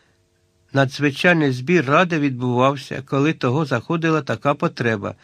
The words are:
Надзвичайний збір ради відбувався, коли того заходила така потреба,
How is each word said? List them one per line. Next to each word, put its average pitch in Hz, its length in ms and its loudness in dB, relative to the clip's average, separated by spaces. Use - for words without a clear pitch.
Надзвичайний 143 800 2
збір 131 340 0
ради 165 340 2
відбувався, 131 840 0
коли 147 280 0
того 143 320 -2
заходила 156 560 -2
така 139 320 -2
потреба, 113 720 -2